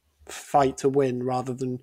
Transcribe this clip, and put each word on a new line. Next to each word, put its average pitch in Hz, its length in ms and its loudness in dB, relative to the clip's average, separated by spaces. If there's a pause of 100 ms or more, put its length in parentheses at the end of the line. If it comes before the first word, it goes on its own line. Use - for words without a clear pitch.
(260)
fight 135 520 0
to - 120 2
win 131 340 2
rather 127 300 -4
than 127 300 -6